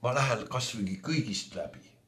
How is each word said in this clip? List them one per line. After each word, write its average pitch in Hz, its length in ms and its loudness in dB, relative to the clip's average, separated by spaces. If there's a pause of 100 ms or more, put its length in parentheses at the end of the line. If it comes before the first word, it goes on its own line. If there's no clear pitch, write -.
Ma 123 100 4
lähen 131 320 4
kas 127 300 -2
võigi 92 260 -2
kõigist - 540 0
läbi. - 240 -6 (260)